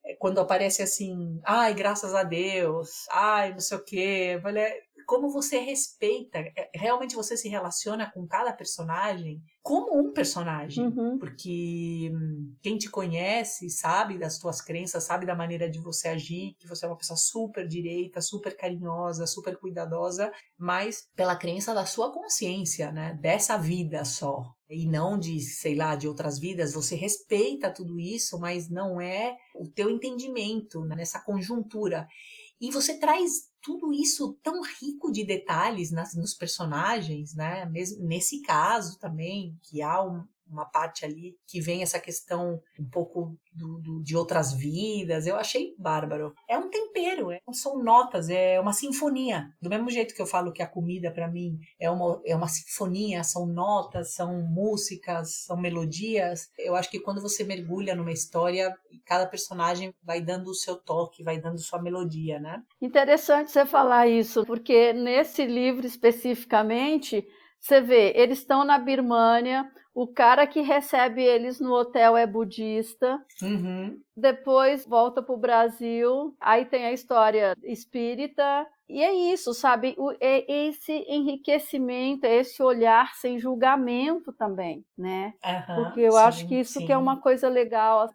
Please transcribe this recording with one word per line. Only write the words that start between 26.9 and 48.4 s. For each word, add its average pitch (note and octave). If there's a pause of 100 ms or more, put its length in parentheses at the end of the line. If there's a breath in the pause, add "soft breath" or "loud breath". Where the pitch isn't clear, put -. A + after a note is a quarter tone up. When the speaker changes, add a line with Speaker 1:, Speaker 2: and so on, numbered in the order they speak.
Speaker 1:
respeita G#3
tudo E3+
isso, F3+
mas E3+
não F3+
é G#3 (200 soft breath)
o E3
teu G#3
entendimento, A#3
né, D#3
nessa E3
conjuntura. G3+ (540 loud breath)
E B3
você C#4
traz D#4+ (120)
tudo D#4
isso D4
tão E4+
rico C#4+
de G#3
detalhes F#3
nas, E3+
nos E3
personagens, D#3+
né? E3+
Mesmo F3+
nesse F3
caso F3+
também, E3
que D3+
há F3
um, F3+ (220)
uma D3+
parte -
ali E3 (100)
que F3
vem F3
essa E3+
questão E3+ (180)
um C#3+
pouco E3+ (160)
do, E3
do, D#3+
de D3+
outras E3
vidas, E3
eu F#3+
achei -
bárbaro. D3+ (140)
É A#3
um F#4
tempero, F#4+
é, F3 (140)
são C#4
notas, A#3
é F#3